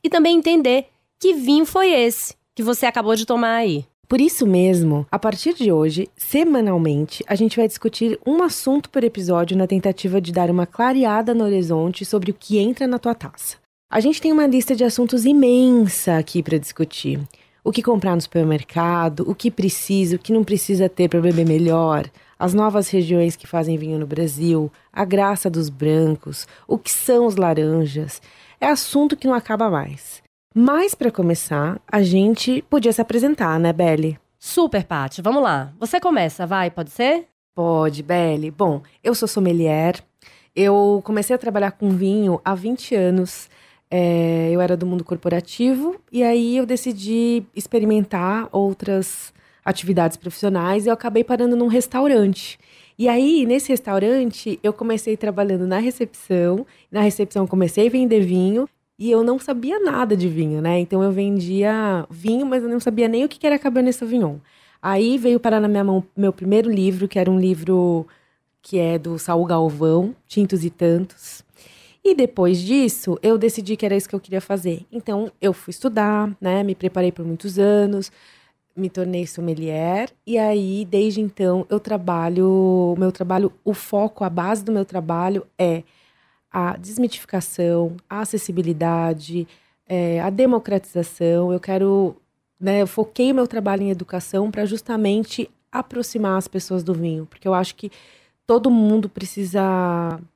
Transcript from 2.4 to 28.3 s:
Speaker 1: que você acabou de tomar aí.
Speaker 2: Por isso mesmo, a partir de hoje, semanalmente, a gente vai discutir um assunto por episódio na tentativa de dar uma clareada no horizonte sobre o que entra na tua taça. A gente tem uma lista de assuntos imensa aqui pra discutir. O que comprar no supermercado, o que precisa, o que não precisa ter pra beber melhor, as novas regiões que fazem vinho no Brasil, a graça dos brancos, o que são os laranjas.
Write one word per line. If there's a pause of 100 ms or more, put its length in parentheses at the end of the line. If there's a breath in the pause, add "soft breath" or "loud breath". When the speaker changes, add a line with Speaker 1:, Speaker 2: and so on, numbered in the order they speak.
Speaker 1:
que
você
acabou
de
tomar
aí. (240)
Speaker 2:
Por
isso
mesmo,
a
partir
de
hoje,
semanalmente,
a
gente
vai
discutir
um
assunto
por
episódio
na
tentativa
de
dar
uma
clareada
no
horizonte
sobre
o
que
entra
na
tua
taça. (340)
A
gente
tem
uma
lista
de
assuntos
imensa
aqui
pra
discutir. (420 soft breath)
O
que
comprar
no
supermercado,
o
que
precisa,
o
que
não
precisa
ter
pra
beber
melhor, (300 soft breath)
as
novas
regiões
que
fazem
vinho
no
Brasil, (180 soft breath)
a
graça
dos
brancos, (180 soft breath)
o
que
são
os
laranjas. (360 soft breath)